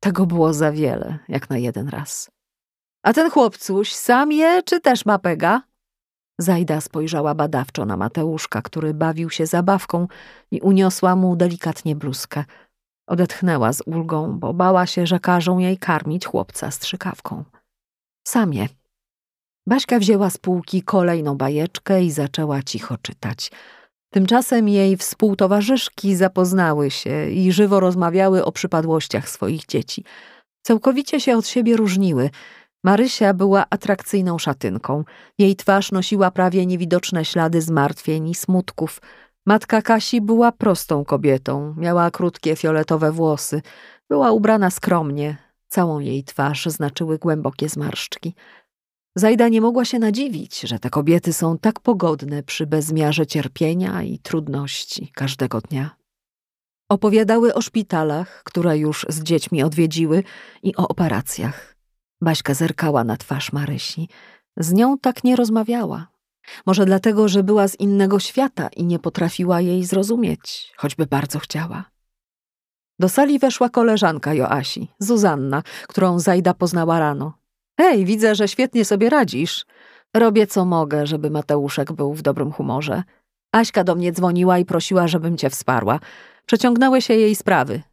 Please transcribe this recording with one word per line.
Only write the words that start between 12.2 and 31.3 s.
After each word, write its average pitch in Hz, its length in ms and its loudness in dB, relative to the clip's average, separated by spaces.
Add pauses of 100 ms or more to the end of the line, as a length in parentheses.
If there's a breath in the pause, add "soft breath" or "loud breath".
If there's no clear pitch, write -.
Odetchnęła 175 640 0
z - 140 -6
ulgą, 165 520 -4
bo 170 160 -4
bała 180 320 4
się, 175 200 -2
że 180 140 0
każą 180 380 2
jej 185 200 0
karmić 160 480 -4
chłopca - 440 -6
strzykawką. - 720 -10 (840 soft breath)
„Sam 208 260 2
je.” 107 140 -4 (1000)
Baśka 240 320 2
wzięła 196 320 4
z - 80 -10
półki 180 440 -2
kolejną 170 540 0
bajeczkę 151 680 0
i 170 60 2
zaczęła 147 520 -4
cicho 120 360 -8
czytać. - 520 -10 (600 loud breath)
Tymczasem 226 560 2
jej 196 280 4
współtowarzyszki 202 1200 0
zapoznały 175 720 2
się 151 400 -6
i 185 220 2
żywo 196 280 4
rozmawiały 185 640 2
o 170 80 -2
przypadłościach 160 760 -2
swoich 135 380 -6
dzieci. - 380 -6 (580 loud breath)
Całkowicie 262 580 0
się 240 160 2